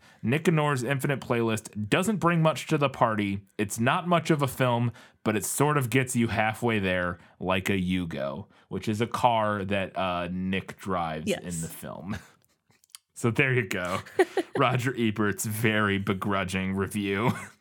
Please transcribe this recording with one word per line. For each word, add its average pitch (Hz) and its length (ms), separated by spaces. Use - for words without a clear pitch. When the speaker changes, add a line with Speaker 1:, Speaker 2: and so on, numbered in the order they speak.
Speaker 1:
"Nick 147 260
and 165 80
Nora's 147 280
Infinite 135 360
Playlist 110 680
doesn't 190 260
bring 165 240
much 156 280
to 156 100
the 143 100
party. 104 520
It's 104 220
not 160 280
much 170 220
of 151 120
a 135 60
film, 120 440
but 110 100
it 101 100
sort 147 320
of 127 140
gets 131 240
you 117 140
halfway 110 500
there, 90 400
like 92 280
a 101 40
Yugo," 87 760
which 92 180
is 107 140
a 113 80
car 107 560
that, 98 340
uh, 87 320
Nick 92 480
drives 85 480
Speaker 2:
Yes. - 160
Speaker 1:
in 85 200
the 80 60
film. 90 540
<laughs> - 60
So 120 120
there 131 240
you 123 120
go. 92 340
Speaker 2:
<laughs> - 300
Speaker 1:
Roger 123 360
Ebert's 107 520
very 107 500
begrudging 95 800
review 98 560